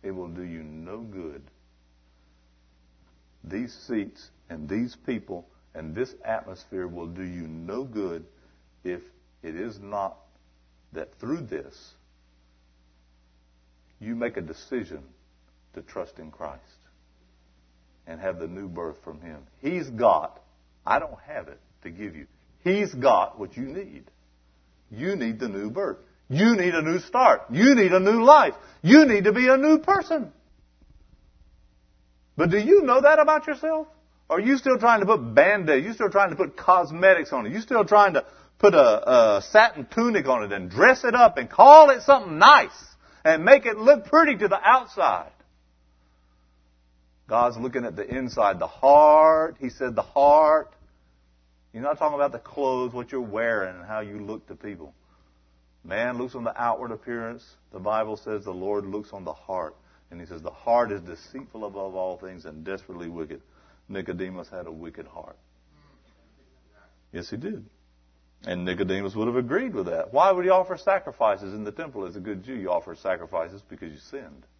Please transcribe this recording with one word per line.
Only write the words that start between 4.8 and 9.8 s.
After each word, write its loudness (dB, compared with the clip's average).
people -12
and -16
this -8
atmosphere -12
will -14
do -16
you -14
no -12
good -10
if -10
it -16
is -12
not -10